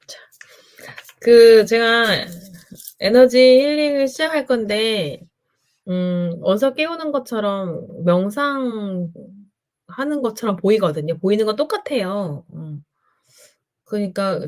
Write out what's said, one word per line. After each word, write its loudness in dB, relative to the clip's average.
자, -20
그, 8
제가 2
에너지 4
힐링을 4
시작할 -4
건데, -4
음, -4
어서 0
깨우는 -4
것처럼, -6
명상하는 -4
것처럼 -4
보이거든요. -2
보이는 -2
건 -2
똑같아요. -6
음. -14
그러니까 -4